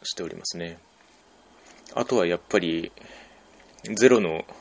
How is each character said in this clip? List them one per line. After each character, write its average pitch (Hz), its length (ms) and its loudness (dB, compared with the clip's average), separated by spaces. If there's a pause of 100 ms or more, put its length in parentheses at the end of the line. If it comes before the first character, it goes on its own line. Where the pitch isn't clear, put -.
し - 120 -8
て 90 80 -8
お 82 40 -8
り - 80 -12
ま - 80 -16
す - 140 -8
ね。 85 220 -10 (1120)
あ 120 100 0
と 123 140 0
は 90 80 4
や 87 120 0
っ - 20 -4 (100)
ぱ 104 80 4
り、 82 340 -2 (920)
ゼ 110 260 4
ロ 120 100 6
の 82 240 -2 (180)